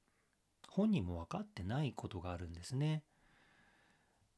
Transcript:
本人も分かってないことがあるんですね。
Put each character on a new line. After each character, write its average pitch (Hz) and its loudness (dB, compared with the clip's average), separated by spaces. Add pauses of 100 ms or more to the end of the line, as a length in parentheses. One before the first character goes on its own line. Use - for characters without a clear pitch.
(680)
本 214 4
人 139 4
も 87 -2
分 - -6
か 180 -2
っ 214 -6
て - -8
な 120 2
い 120 0
こ - -4
と 90 -4
が 90 -4
あ 87 -2
る 87 -6
ん 85 -8
で 87 -10
す 127 -8
ね。 151 2 (1300)